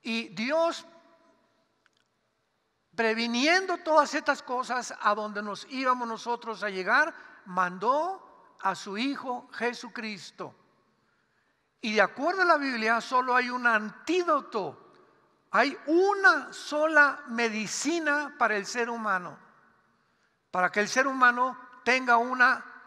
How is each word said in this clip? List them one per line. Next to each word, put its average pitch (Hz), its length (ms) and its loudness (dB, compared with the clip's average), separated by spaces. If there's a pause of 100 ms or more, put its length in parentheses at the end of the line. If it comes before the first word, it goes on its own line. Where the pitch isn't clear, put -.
Y 226 280 -4
Dios, 294 560 -2 (2000)
previniendo 240 840 0
todas 311 360 2
estas 294 300 -2
cosas 247 560 -6
a 208 160 2
donde 208 260 -8
nos 208 280 -10
íbamos 254 400 -2
nosotros 226 540 -8
a 208 60 -4
llegar, 220 440 0 (320)
mandó 202 1160 -4
a 185 140 -2
su 202 220 -10
Hijo 254 560 -6
Jesucristo. 214 1000 -10 (1300)
Y 262 140 -4
de 208 60 4
acuerdo 330 420 0
a - 20 4
la 339 100 6
Biblia, 233 460 0
solo 254 340 0
hay 247 140 2
un 247 180 -2
antídoto. 226 1120 -2 (720)
Hay 247 260 2 (100)
una 359 680 4
sola 302 720 2
medicina 277 1120 -2
para 214 160 2
el 196 100 -4
ser 240 240 -4
humano, 196 480 -4 (1120)
para 180 220 0
que 208 80 -2
el 208 80 2
ser 269 200 2
humano 254 500 2 (260)
tenga 254 320 4
una 247 480 2 (240)